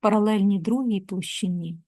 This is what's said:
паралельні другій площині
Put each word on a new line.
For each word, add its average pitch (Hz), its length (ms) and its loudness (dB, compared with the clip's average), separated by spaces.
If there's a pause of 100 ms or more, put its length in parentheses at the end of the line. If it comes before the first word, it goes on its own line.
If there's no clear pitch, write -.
паралельні 208 580 4
другій 226 420 -2
площині 180 880 -6